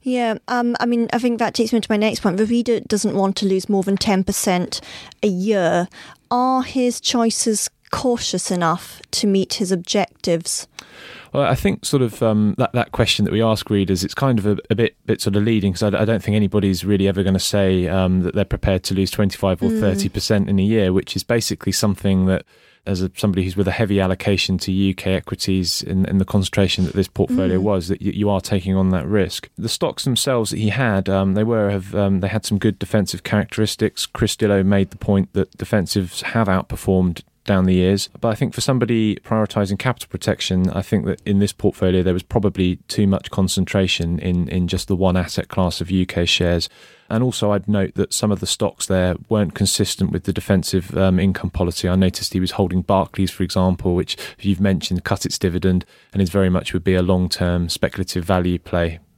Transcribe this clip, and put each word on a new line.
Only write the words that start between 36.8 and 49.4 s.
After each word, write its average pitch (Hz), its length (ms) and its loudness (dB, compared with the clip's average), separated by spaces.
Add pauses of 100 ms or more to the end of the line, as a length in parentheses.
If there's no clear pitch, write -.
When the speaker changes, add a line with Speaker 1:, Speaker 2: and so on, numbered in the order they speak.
Speaker 2:
down 95 200 2
the 92 80 4
years. 92 360 2 (120)
But 117 80 0
I 110 60 0
think - 180 -2
for - 80 -6
somebody 113 560 2
prioritising 104 600 -2
capital - 280 -4
protection, 92 600 0
I 95 140 -4
think - 220 -2
that 92 200 -4
in 101 140 2
this 101 120 2
portfolio 92 520 0
there 90 100 2
was 90 80 -2
probably 95 540 0 (120)
too 104 200 0
much - 240 0
concentration 90 880 0
in, 87 300 0
in 90 180 0
just 87 200 -4
the 98 80 0
one 90 220 2
asset - 300 -4
class 90 340 -2
of 87 100 -8
U 92 140 2
K 87 200 -2
shares. 87 440 0 (400)
And 113 140 0
also 110 280 0
I'd 101 160 0
note 101 280 0
that - 180 -2
some - 180 0
of 95 80 0
the 98 60 -6
stocks - 400 -4
there 92 300 2 (140)
weren't 104 260 0